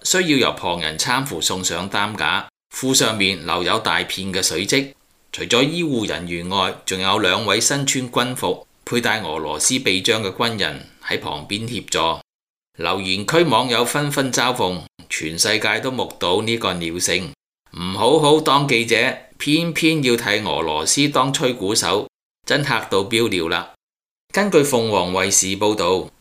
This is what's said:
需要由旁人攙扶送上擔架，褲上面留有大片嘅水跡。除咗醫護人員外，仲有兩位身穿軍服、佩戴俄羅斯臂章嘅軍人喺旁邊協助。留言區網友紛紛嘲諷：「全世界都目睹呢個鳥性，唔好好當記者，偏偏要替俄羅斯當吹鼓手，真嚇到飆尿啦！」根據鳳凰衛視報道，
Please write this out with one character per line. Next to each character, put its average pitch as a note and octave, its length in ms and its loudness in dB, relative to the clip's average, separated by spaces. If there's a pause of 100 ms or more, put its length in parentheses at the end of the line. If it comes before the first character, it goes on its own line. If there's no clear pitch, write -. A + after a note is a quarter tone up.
需 - 140 0
要 C#3 320 4
由 - 40 0
旁 F2 280 -4
人 D#2 160 -4
攙 B2+ 260 0
扶 F#2 160 -6
送 F#2 240 -2
上 F2+ 240 -2
擔 G#2 280 -2
架， F2 320 -2 (280)
褲 C3 160 -2
上 A#2+ 240 2
面 F#2+ 300 0
留 E2+ 160 -2
有 F#2 180 2
大 F2+ 240 0
片 F#2+ 300 -6
嘅 F#2 80 0
水 F2+ 240 -2
跡。 C#3 280 -2 (380)
除 - 120 -8
咗 B2 180 2
醫 E3 220 0
護 A#2 240 -2
人 D#2+ 200 -6
員 E2+ 220 -6
外， F#2+ 240 0 (120)
仲 F#2 140 -4
有 F#2+ 200 2
兩 G2+ 260 2
位 G#2 160 2
身 C#3 240 0
穿 B2+ 260 -4
軍 B2+ 240 -2
服、 - 320 -4 (160)
佩 A#2+ 160 -2
戴 A2 220 0
俄 D#2+ 160 -6
羅 D2+ 220 -4
斯 B2+ 200 0
臂 F#2+ 220 2
章 A2 220 2
嘅 F#2 100 -4
軍 A#2 260 -2
人 C#2+ 280 -4 (180)
喺 - 140 -4
旁 D2+ 280 -8
邊 G2+ 200 -6
協 A#2 180 -8
助。 E2 340 -2 (580)
留 F2 220 0
言 F#2+ 280 -4
區 E3+ 160 4
網 B2+ 260 2
友 A#2+ 160 2
紛 D3 260 -2
紛 C3+ 200 -2
嘲 B2 240 0
諷： F2+ 260 -2 (260)
「全 D#2+ 300 -6
世 A2 220 2
界 A2 200 0
都 B2+ 120 -4
目 G#2+ 280 -4
睹 F#2 220 2
呢 A2+ 160 -2
個 G2+ 160 -2
鳥 E2+ 260 -6
性， E2+ 320 -2 (460)
唔 E2+ 60 -8 (120)
好 B2 240 4
好 D3+ 220 6
當 C#3+ 260 4
記 A#2 160 2
者， A2+ 320 2 (220)
偏 E3 340 2
偏 D#3+ 320 2
要 B2 120 4
替 G#2+ 240 0
俄 D#2+ 240 -2
羅 D#2 200 -2
斯 C#3+ 260 2
當 C#3 220 2
吹 C3+ 220 0
鼓 G2+ 220 -2
手， F#2 320 0 (380)
真 C#3+ 180 0
嚇 B2 220 0
到 G2 180 2
飆 A2+ 260 2
尿 F2 180 0
啦！」 F2 240 -2 (640)
根 G3 180 0
據 E3+ 80 8
鳳 A#2 320 2
凰 F2+ 220 2
衛 F#2 180 2
視 F#2+ 260 0
報 G#2+ 180 2
道， F2 340 0 (120)